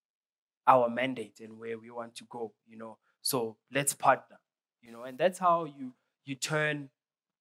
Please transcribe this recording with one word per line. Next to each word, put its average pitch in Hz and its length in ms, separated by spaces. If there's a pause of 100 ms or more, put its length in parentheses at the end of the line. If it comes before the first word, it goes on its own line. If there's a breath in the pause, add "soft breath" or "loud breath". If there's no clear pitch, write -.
(680)
our 127 240
mandate 120 500
and 110 180
where 113 200
we 113 120
want 120 260
to 117 80
go, 113 280 (140)
you 113 100
know, 110 220 (240)
so 113 340 (160)
let's 143 220
partner," - 440 (440)
you 117 100
know, 117 100
and 127 160
that's 185 200
how 170 260
you, 139 300 (300)
you 139 100
turn 151 560 (500)